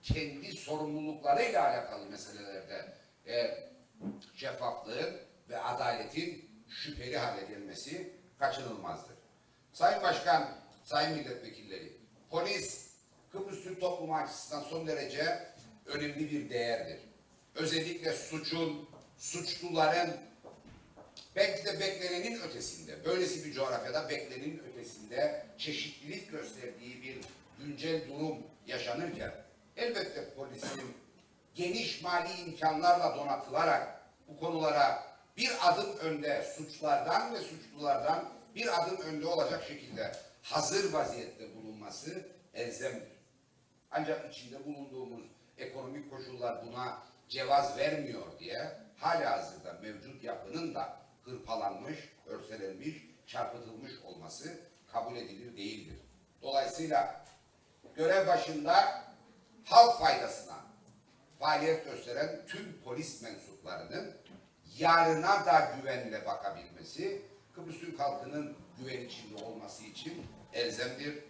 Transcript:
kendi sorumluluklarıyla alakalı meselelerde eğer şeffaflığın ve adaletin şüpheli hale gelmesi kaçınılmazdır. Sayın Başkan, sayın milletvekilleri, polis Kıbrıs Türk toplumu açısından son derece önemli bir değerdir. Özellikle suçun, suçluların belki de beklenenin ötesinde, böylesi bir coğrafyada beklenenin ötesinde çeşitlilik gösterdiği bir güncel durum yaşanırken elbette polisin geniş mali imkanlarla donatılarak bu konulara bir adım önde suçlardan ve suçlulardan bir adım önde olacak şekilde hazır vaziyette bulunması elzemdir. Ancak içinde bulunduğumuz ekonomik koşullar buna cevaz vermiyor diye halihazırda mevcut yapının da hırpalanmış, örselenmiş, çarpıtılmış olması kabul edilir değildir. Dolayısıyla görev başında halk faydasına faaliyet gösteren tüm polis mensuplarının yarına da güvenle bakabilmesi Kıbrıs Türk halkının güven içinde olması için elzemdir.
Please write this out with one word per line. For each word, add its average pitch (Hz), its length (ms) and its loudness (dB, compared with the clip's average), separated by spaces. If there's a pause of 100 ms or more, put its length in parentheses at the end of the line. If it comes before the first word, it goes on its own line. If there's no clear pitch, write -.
kendi 143 500 -2
sorumluluklarıyla 151 1160 2
alakalı - 360 -2
meselelerde 101 880 -10 (320)
eğer 120 320 0 (760)
şeffaflığın - 840 -4 (320)
ve - 120 -4
adaletin - 880 -2 (200)
şüpheli 127 480 -6
hale - 280 -2
gelmesi 117 680 -10 (260)
kaçınılmazdır. - 760 -2 (580)
Sayın - 300 6
Başkan, - 460 6 (340)
sayın 156 340 2
milletvekilleri, 110 800 -10 (320)
polis - 640 -2 (400)
Kıbrıs 196 320 -8
Türk 180 180 -6
toplumu 170 340 0
açısından - 460 -4
son 160 260 -4
derece 143 600 0 (380)
önemli 147 460 -2
bir 127 180 -2
değerdir. 117 500 0 (560)
Özellikle 160 580 0
suçun, 160 760 -2 (280)
suçluların 170 1000 2 (1200)
belki - 300 4
de 196 140 -2
beklenenin 190 640 -2
ötesinde, - 640 -8
böylesi 165 400 0
bir 147 80 -8
coğrafyada 123 560 -2
beklenenin 147 640 -6
ötesinde 120 720 -4 (120)
çeşitlilik 151 720 -8
gösterdiği 123 720 -12
bir 131 140 -10 (420)
güncel 147 480 -4
durum 147 300 -4 (300)
yaşanırken - 640 -4 (460)
elbette 202 560 -4
polisin - 640 -8 (600)
geniş 180 460 -2
mali 180 400 0
imkanlarla 160 760 6
donatılarak - 840 2 (260)
bu 151 120 -16
konulara 156 720 4 (260)
bir 240 140 2 (100)
adım - 360 6
önde 151 600 0
suçlardan 175 760 2
ve 202 60 -4
suçlulardan 156 880 0 (260)
bir 226 260 2
adım 185 160 0
önde 156 300 -4
olacak 165 400 2
şekilde 113 440 -6 (300)
hazır - 520 2
vaziyette - 600 -2
bulunması 110 720 -10 (260)
elzemdir. 120 580 -6 (800)
Ancak - 420 -2
içinde 135 320 -14
bulunduğumuz 131 560 -10 (360)
ekonomik 135 540 -10
koşullar 127 540 -6
buna 117 320 -6 (320)
cevaz 139 480 4
vermiyor 147 600 -2
diye - 320 -6 (260)
halihazırda - 840 0
mevcut 107 420 -12
yapının 165 520 -6
da - 220 -6 (260)
hırpalanmış, 113 760 -6 (280)
örselenmiş, 107 720 -8 (320)
çarpıtılmış 110 640 -8 (140)
olması - 540 -12 (320)
kabul 117 240 -2
edilir 117 420 -12
değildir. 104 420 -8 (420)
Dolayısıyla 139 840 2 (720)
görev 185 320 6
başında 170 760 6 (600)
halk 233 360 12
faydasına - 560 2 (840)
faaliyet 156 460 4
gösteren - 600 -4
tüm - 360 -10
polis - 380 -6
mensuplarının - 920 -10 (640)
yarına 165 680 8
da - 300 8
güvenle 120 500 -4
bakabilmesi - 960 -4 (340)
Kıbrıs 165 240 -10
Türk - 200 -10
halkının 143 580 -2 (200)
güven 127 280 -8
içinde 107 380 -12
olması 110 400 -10
için 160 420 -10 (280)
elzemdir. - 640 -4 (100)